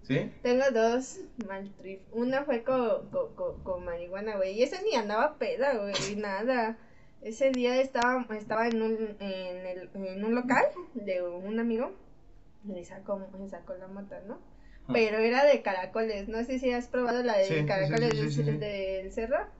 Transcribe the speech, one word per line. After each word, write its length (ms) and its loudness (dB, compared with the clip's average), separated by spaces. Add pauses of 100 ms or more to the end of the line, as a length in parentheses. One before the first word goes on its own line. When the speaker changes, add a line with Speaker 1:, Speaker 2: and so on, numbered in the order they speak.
Speaker 1:
¿Sí? 260 0 (120)
Speaker 2:
Tengo 320 4
dos 460 2 (280)
mal 320 -8
trip. 220 -12 (100)
Una 320 0
fue 200 0
co-, 460 2
co-, 260 -2
co-, 280 -4
con 220 -4
marihuana, 500 -6
güey. 240 0
Y 40 8
esa 180 0
ni 140 2
andaba 420 2
peda, 400 0
güey, 160 -2 (240)
nada. 600 0 (440)
Ese 300 2
día 280 2
estaba, 480 2 (100)
estaba 300 0
en 140 2
un, 400 0
en 440 -6
el, 280 -8
en 320 -6
un 100 2
local 300 4 (280)
de 320 -2
un 320 -6
amigo. 360 0 (760)
Y 160 -8
sacó, 340 -6 (220)
me 100 -10
sacó 260 -10
la 120 -14
mota, 400 -12
¿no? 120 -12 (480)
Speaker 1:
Ah. 40 -6
Speaker 2:
Pero 280 4
era 260 6
de 160 8
caracoles. 680 -2
No 160 -2
sé 160 -2
si 140 2
has 160 -4
probado 340 0
la 140 4
de 80 6
Speaker 1:
Sí, 80 0
sí, 80 4
sí, 40 2
Speaker 2:
caracoles 440 2
Speaker 1:
sí, 80 4
sí, 40 2
Speaker 2:
del, 120 0
Speaker 1:
sí, 180 2
sí. 60 0
Speaker 2:
del 560 -4
cerro. 240 0 (220)